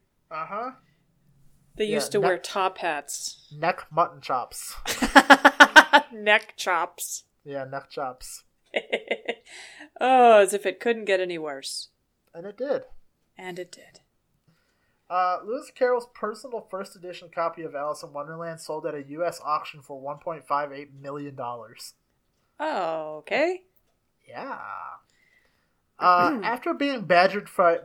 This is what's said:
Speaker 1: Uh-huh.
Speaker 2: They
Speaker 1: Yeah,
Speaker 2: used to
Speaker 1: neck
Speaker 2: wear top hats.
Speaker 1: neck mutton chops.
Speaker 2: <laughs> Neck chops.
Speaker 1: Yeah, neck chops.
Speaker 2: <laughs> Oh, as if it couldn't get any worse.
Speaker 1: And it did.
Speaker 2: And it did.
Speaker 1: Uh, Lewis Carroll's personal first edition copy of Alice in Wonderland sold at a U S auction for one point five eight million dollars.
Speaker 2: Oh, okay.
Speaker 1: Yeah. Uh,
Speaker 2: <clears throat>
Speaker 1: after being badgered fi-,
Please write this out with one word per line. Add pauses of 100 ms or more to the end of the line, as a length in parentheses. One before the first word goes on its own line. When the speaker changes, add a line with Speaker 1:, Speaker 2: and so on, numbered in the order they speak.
(300)
Speaker 1:
Uh-huh. (1040)
Speaker 2:
They
Speaker 1:
Yeah,
Speaker 2:
used
to
Speaker 1:
neck
Speaker 2:
wear
top
hats. (100)
Speaker 1:
neck
mutton
chops. (260)
Speaker 2:
<laughs> (960)
Neck
chops. (220)
Speaker 1:
Yeah,
neck
chops. (300)
Speaker 2:
<laughs> (1160)
Oh,
as
if
it
couldn't
get
any
worse. (440)
Speaker 1:
And
it
did. (540)
Speaker 2:
And
it
did. (1080)
Speaker 1:
Uh,
Lewis
Carroll's
personal
first
edition
copy
of
Alice
in
Wonderland
sold
at
a
U
S
auction
for
one
point
five
eight (100)
million
dollars. (680)
Speaker 2:
Oh,
okay. (640)
Speaker 1:
Yeah. (1400)
Uh,
Speaker 2:
<clears throat>
Speaker 1:
after
being
badgered
fi-,